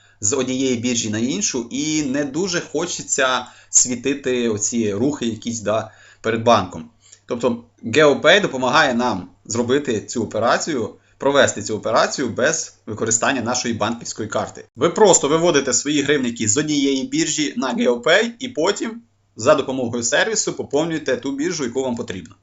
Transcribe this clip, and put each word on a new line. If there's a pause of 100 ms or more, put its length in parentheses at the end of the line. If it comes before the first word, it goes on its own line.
(220)
з
однієї
біржі
на
іншу,
і
не
дуже (100)
хочеться (240)
світити
оці
рухи
якісь,
да, (300)
перед
банком. (360)
Тобто (200)
GeoPay
допомагає
нам (160)
зробити
цю
операцію, (280)
провести
цю
операцію
без (100)
використання
нашої
банківської
карти. (100)
Ви
просто
виводите
свої
гривники
з
однієї
біржі
на
GeoPay
і
потім (340)
за
допомогою
сервісу
поповнюєте
ту
біржу,
яку
вам
потрібно.